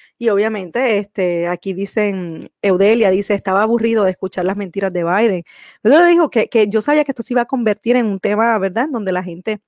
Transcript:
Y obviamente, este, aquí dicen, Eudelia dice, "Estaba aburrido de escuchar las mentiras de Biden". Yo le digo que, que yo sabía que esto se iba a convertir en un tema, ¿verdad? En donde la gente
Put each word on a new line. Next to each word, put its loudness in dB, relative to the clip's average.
Y -2
obviamente, 0
este, -2
aquí -6
dicen, -4
Eudelia 2
dice, 0
"Estaba 0
aburrido 0
de 2
escuchar -6
las -2
mentiras -6
de -2
Biden". 0
Yo 4
le 6
digo 4
que, 0
que 2
yo -2
sabía 2
que -4
esto -10
se -6
iba 2
a -6
convertir 0
en 0
un -2
tema, 2
¿verdad? -2
En -6
donde -4
la -2
gente -8